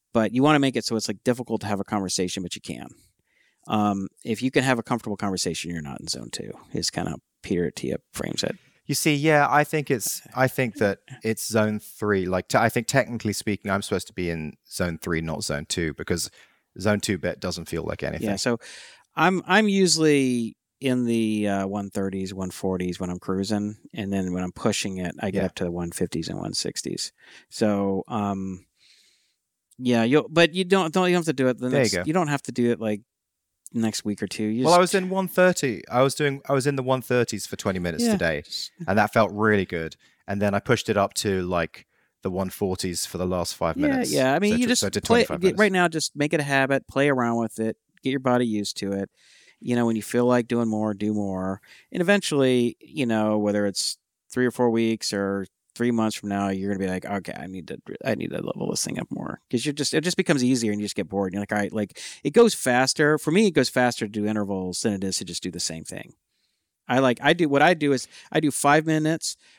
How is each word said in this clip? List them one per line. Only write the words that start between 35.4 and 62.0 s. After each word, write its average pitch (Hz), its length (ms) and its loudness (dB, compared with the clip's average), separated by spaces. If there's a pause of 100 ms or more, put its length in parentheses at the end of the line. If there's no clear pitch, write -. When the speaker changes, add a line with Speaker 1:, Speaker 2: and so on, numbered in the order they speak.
Speaker 2:
I 120 120 2
was 135 140 4
doing, 139 340 -2
I 143 60 2
was 135 120 0
in 143 100 0
the 131 60 -4
one 127 200 0
thirties 120 440 0
for - 100 -12
twenty 92 220 -2
minutes 87 260 -2
Speaker 1:
Yeah, 233 80 2
Speaker 2:
today, 82 340 0
Speaker 1:
just - 240 -10 (160)
Speaker 2:
and 98 120 0
that - 140 2
felt 107 200 4
really 104 340 2
good. 82 280 -6 (320)
And 101 140 -4
then 101 140 2
I 101 40 0
pushed - 300 0
it 107 80 0
up 98 180 2
to, 95 280 -2
like, 87 440 -4 (360)
the - 80 -4
one 95 180 -2
forties 92 560 -4
for - 140 -8
the 92 80 -2
last 90 300 -2
five 85 200 -2
Speaker 1:
Yeah, 294 140 0
Speaker 2:
minutes. 262 200 -2
Speaker 1:
yeah. 135 240 2
I 151 40 2
mean, 208 160 2
Speaker 2:
So 233 60 2
Speaker 1:
you 247 60 2
Speaker 2:
tw-, - 40 -2
Speaker 1:
just 247 100 2
Speaker 2:
so 202 60 -2
I 190 40 -2
did 202 140 -4
Speaker 1:
play, 233 200 4
Speaker 2:
twenty-five - 160 -4
Speaker 1:
get, 175 80 0
Speaker 2:
minutes. 175 120 2
Speaker 1:
right 208 120 4
now, 180 140 4
just 160 300 -4
make 147 160 0
it 160 80 2
a 143 40 -2
habit, 135 440 2
play 139 220 2
around 120 280 2
with 113 220 -2
it, 110 160 -2 (260)
get 135 80 -2
your 135 100 -2
body 123 260 4
used 104 320 -4
to 98 140 -4
it. 98 180 -4 (500)
You 120 160 0
know, 120 80 2
when 117 120 2
you 107 60 -4
feel 120 220 0
like 123 240 4
doing 117 200 0
more, 107 260 0
do 107 180 -2
more. 95 480 -4 (320)
And 185 80 -4
eventually, 139 800 2
you - 240 -6
know, 107 340 2
whether 104 280 0
it's - 320 -4 (320)
three 127 160 0
or 120 40 2
four 123 200 2
weeks 113 420 0
or 98 340 -2 (280)
three 120 180 0
months 110 240 0
from 104 120 -10
now, 101 200 -2
you're 98 240 -2
gonna 98 120 -2
be 92 60 -2
like, 92 140 -4
"Okay, 98 320 -6
I 82 100 -12
need 92 220 -12
to, - 120 -12 (240)
I 113 120 -2
need - 140 -6
to - 120 -6
level - 280 -6
this - 140 -4
thing - 140 -6
up - 140 -6
more." - 360 -8
'Cause 120 160 -2
you're 147 80 -2
just, 143 220 -2
it 156 80 2
just 175 140 -2
becomes 156 260 2
easier 123 300 2
and 104 80 -2
you 104 40 -4
just 101 120 -6
get 92 120 -4
bored. 95 240 -2
You're 98 100 -4
like, 101 100 -4
"All 107 60 2
right," 101 140 -2
like, 104 280 -4 (240)